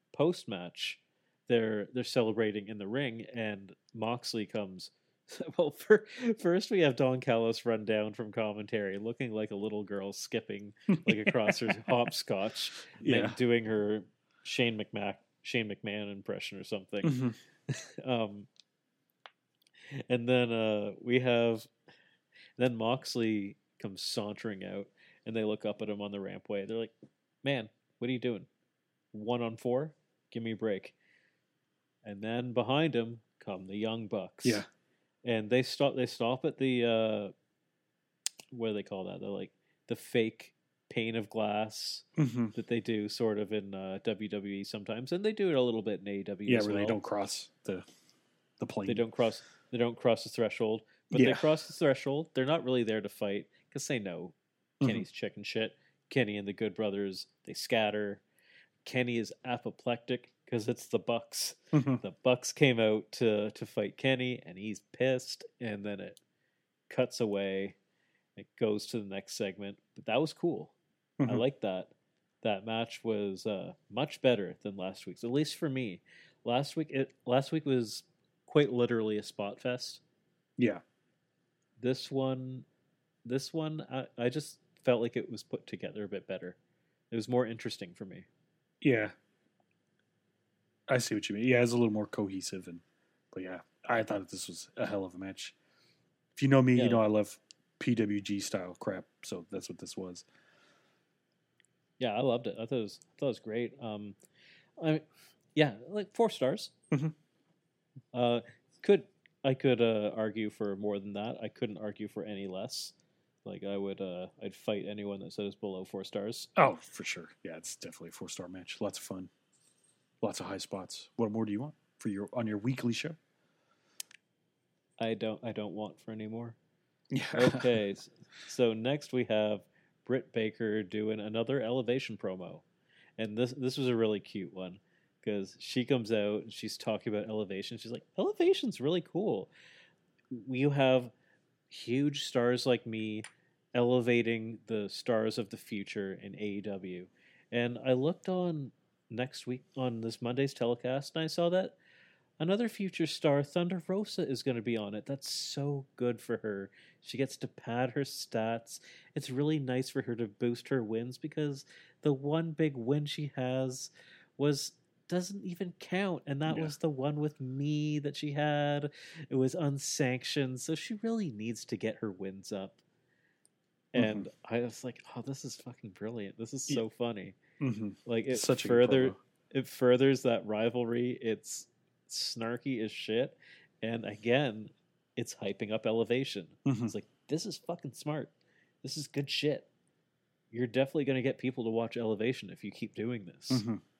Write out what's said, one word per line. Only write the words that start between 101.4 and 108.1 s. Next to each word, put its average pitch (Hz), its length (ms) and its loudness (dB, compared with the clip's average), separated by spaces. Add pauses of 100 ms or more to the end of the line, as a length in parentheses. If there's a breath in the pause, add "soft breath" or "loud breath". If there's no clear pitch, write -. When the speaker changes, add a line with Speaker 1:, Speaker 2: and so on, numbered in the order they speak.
Speaker 1:
Yeah, 117 160 0
I 120 60 2
loved 127 260 2
it. - 120 -4
I 113 60 -4
thought 127 140 -2
it - 40 0
was, - 200 -10
I - 160 -20
thought 143 60 0
it 135 40 2
was 110 100 -4
great. 117 400 -4
Um, 104 360 -8 (680 soft breath)
I, 156 180 2 (520 soft breath)
yeah, 143 220 4 (120)
like, 202 280 -6
four 226 160 4
stars. 135 400 0 (200)
Speaker 2:
Mm-hmm. 156 180 2 (1040)